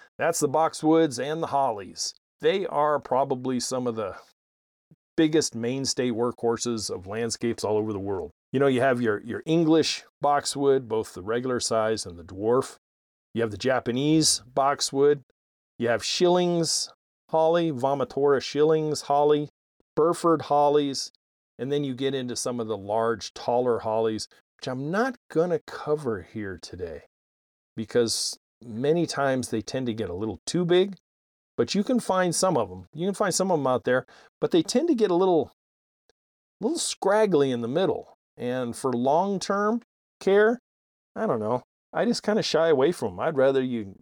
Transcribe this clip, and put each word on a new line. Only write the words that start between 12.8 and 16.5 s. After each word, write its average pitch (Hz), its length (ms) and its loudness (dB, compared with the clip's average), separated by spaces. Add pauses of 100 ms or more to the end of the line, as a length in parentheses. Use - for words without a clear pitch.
You 113 80 -2
have 113 80 0
the 101 80 -10
Japanese 131 840 2 (100)
boxwood. 139 680 2 (560)
You 117 100 0
have 117 140 0
Schilling's 175 840 2 (420)